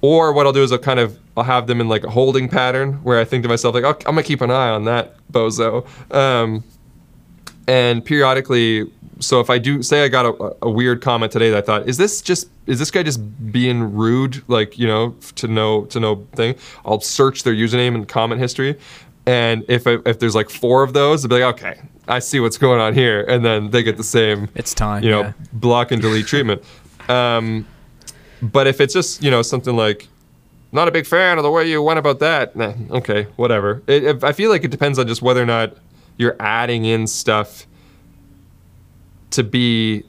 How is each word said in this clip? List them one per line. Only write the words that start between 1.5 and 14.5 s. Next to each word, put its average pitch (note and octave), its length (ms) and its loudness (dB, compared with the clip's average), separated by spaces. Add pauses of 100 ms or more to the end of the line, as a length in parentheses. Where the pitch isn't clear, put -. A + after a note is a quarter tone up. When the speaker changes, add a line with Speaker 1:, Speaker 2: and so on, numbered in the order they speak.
Speaker 1:
them A#2+ 120 0
in, A#2 80 0
like, A2 140 0
a - 80 -10
holding C3 380 2
pattern C3 460 -2 (100)
where A#2+ 160 2
I A2+ 40 2
think A#2+ 200 -4
to A#2+ 40 -2
myself, A#2 280 0
like, B2 80 0
"Okay, D3 220 0
I'm D3+ 80 0
gonna D#3+ 100 2
keep C#3+ 160 -2
an A#2+ 100 0
eye B2+ 200 2
on G#2+ 160 -2
that A#2 280 -2 (180)
bozo." A2+ 540 0 (260)
Um, A#2 520 0 (1040)
and A#2+ 360 2
periodically, C3 840 0 (300)
so - 200 2
if A#2 100 -2
I B2 80 2
do, C3+ 240 -2
say D3 220 2
I C#3 40 2
got B2+ 180 2
a, G#2+ 360 -4
a A#2 80 0
weird A#2+ 300 0
comment A2+ 320 -2
today A2+ 180 2
that G#2 80 2
I - 80 0
thought, G#2+ 220 -2
"Is B2+ 80 -4
this G3+ 260 0
just, - 260 -4 (180)
is B2+ 120 -2
this D#3 120 -4
guy F#3 120 0
just C#3 180 -4 (320)
being A#2+ 420 0
rude?" B2+ 540 0
Like, A2 300 0